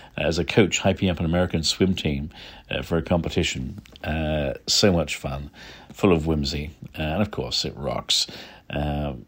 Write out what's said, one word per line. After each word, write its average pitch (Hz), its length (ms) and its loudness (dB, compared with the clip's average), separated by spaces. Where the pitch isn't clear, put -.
as 78 200 0
a 85 60 2
coach 87 380 4
hyping 95 280 2
up 85 100 0
an 87 60 0
American 85 380 2
swim 95 320 2
team, 73 340 -2
uh, 69 120 -4
for - 160 0
a 80 40 2
competition. 78 800 -2
Uh, 78 520 -2
so - 240 6
much 80 240 2
fun, 71 340 -8
full 101 180 4
of 80 160 4
whimsy, 73 440 0
uh, - 20 0
and 80 200 0
of 101 100 0
course - 320 -2
it - 140 -4
rocks. - 500 -2
Uh, 73 460 -2